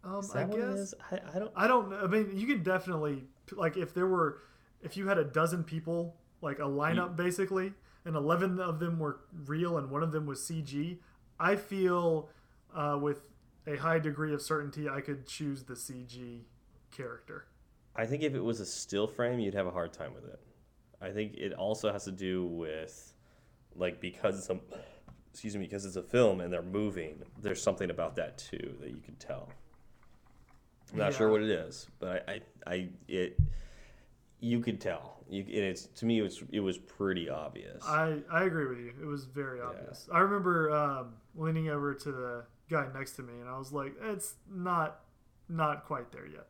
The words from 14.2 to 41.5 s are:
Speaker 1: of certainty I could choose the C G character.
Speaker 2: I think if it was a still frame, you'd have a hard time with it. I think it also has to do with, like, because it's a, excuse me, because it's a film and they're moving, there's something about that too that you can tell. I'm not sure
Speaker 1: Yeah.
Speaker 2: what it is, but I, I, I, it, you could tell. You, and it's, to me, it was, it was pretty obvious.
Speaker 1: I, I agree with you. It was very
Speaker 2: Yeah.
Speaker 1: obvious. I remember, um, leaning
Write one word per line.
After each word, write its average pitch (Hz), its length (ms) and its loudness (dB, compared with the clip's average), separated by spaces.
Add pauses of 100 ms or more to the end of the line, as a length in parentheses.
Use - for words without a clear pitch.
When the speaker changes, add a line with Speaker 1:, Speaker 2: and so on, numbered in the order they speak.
Speaker 1:
of 147 80 -2
certainty 147 480 -2
I 139 100 -2
could 139 260 -6
choose 139 380 -4
the 127 100 -10
C 127 320 -10
G 120 380 -12 (460)
character. 120 560 -10 (500)
Speaker 2:
I 113 80 2
think 139 180 0
if 147 120 2
it 98 100 0
was 110 160 0
a 95 60 -4
still - 420 0
frame, 120 320 2
you'd 98 140 0
have 98 120 2
a 90 60 -2
hard 85 220 -2
time - 200 -8
with 58 120 -16
it. 50 120 -14 (640)
I 95 120 -6
think 107 260 -2
it 95 160 -2
also 107 380 2
has 101 120 -4
to 95 80 -4
do 92 340 0
with, 80 680 -6 (600)
like, 85 260 -2
because 95 380 0
it's - 120 -6
a, 92 100 0 (720)
excuse 104 240 -6
me, 98 80 -2
because 98 200 -6
it's 95 120 -6
a 90 60 -4
film 107 380 6
and 87 120 -2
they're 87 100 0
moving, 90 600 -2 (180)
there's 98 220 -2
something 95 280 2
about 82 260 -2
that - 220 -4
too - 420 -8
that 71 100 -10
you 62 100 -10
can - 160 -16
tell. - 320 -8 (1400)
I'm - 80 -4
not 104 140 4
sure 113 160 4
Speaker 1:
Yeah. 110 40 8
Speaker 2:
what 107 100 6
it 110 80 2
is, 80 360 -2 (140)
but 92 280 -4
I, 98 40 -6
I, - 420 -10
I, 92 140 -2 (180)
it, 90 320 0 (1000)
you 117 200 0
could 113 200 -4
tell. 82 480 -6
You, 98 140 -4
and 95 80 -8
it's, 95 360 -2
to - 200 -6
me, 113 120 4
it 110 40 4
was, 95 280 -4
it 107 100 0
was 95 180 0
pretty 95 500 -2
obvious. 69 580 -8
Speaker 1:
I, 156 340 2 (120)
I 170 120 4
agree 165 220 2
with 127 120 -4
you. 120 220 -10
It 156 40 -10
was 143 220 -6
very 131 320 -6
Speaker 2:
Yeah. 120 80 -6
Speaker 1:
obvious. - 440 -12
I 170 100 6
remember, 180 540 6
um, 135 420 2 (200)
leaning 160 320 0